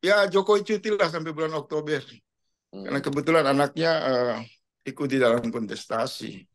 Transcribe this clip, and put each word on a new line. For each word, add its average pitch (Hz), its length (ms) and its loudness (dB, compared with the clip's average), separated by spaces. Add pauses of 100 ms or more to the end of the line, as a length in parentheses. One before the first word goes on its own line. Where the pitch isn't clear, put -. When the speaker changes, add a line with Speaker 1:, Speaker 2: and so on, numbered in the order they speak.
Speaker 1:
ya, 202 240 4
Jokowi 196 400 2
cuti 214 240 -2
lah 202 160 2
sampai 160 280 -4
bulan 156 200 -4
Oktober. 151 480 -4 (680)
Speaker 2:
Hmm. 98 160 -14
Speaker 1:
Karena 139 160 -4
kebetulan 147 480 2
anaknya, 143 480 2
eh, 123 380 0 (580)
ikut 143 160 -4
di 135 80 0
dalam 120 320 4
kontestasi. 110 1040 -6